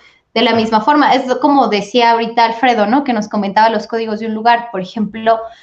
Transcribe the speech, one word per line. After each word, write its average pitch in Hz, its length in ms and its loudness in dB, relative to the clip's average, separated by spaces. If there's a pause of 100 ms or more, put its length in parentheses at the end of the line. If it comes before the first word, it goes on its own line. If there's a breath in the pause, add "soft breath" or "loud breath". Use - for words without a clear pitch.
(340 loud breath)
de 226 100 0
la 233 120 2
misma 220 260 0
forma. 277 320 2
Es 254 220 0
como 285 320 2
decía 214 440 0
ahorita 233 340 0
Alfredo, 226 400 0
¿no? 254 180 0
Que 254 100 -2
nos 208 140 -4
comentaba 208 420 0
los 214 180 -4
códigos 220 320 -6
de 226 80 -8
un 220 80 -4
lugar. 233 360 0
Por 190 100 -6
ejemplo, 220 580 -2 (240 loud breath)